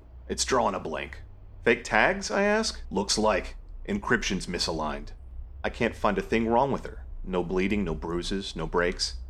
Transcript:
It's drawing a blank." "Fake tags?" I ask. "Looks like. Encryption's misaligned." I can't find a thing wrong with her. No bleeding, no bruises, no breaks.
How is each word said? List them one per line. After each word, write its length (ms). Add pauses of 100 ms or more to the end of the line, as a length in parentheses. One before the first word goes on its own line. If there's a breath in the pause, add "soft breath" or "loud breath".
(280)
It's 180
drawing 280
a 60
blank." 420 (400)
"Fake 220
tags?" 460
I 120
ask. 380 (100)
"Looks 280
like. 380 (300)
Encryption's 600
misaligned." 680 (500)
I 60
can't 260
find 220
a 60
thing 260
wrong 240
with 140
her. 180 (180)
No 220
bleeding, 400
no 100
bruises, 640
no 100
breaks. 500 (140)